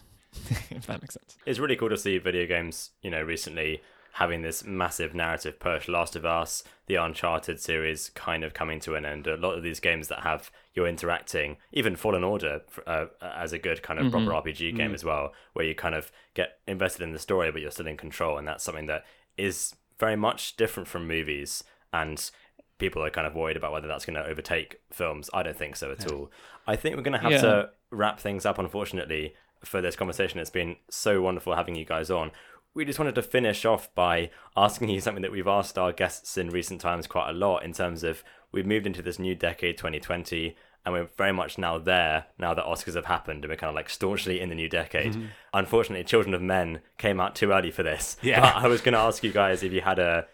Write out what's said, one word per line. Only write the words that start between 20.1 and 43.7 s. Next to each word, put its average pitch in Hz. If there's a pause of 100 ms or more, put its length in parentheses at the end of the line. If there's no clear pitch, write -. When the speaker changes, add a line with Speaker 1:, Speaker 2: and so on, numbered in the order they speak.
Speaker 2:
much -
different 107
from 85
movies. 76 (280)
And 78 (480)
people 90
are 78
kind 80
of 76
worried 80
about 76
whether 78
that's 73
gonna 76
overtake 78 (160)
films. 78
I 92
don't 80
think 73
so 69
at 69
Speaker 1:
Yeah. 76
Speaker 2:
all. 69 (380)
I 110
think 156
we're 135
gonna 135
have 117
Speaker 1:
Yeah. 139
Speaker 2:
to 104 (200)
wrap 104
things 101
up, 98
unfortunately, 82 (300)
for 98
this 87
conversation. 92
It's 80
been 87 (120)
so 101
wonderful 90
having 87
you 80
guys 80
on. 80 (440)
We 156
just 143
wanted 151
to 120
finish 110
off 113
by 85 (260)
asking 104
you 95
something 101
that 95
we've 95
asked 98
our 90
guests -
in 87
recent 85
times 85
quite 76
a -
lot, 92
in 85
terms 85
of 82 (260)
we've 95
moved 104
into 90
this 87
new 92
decade, 85
twenty 78
twenty, 82 (280)
and 90
we're 87
very 98
much 90
now 85
there, 82 (100)
now 87
that 82
Oscars 82
have 85
happened, 80
and 76
we're 78
kind 78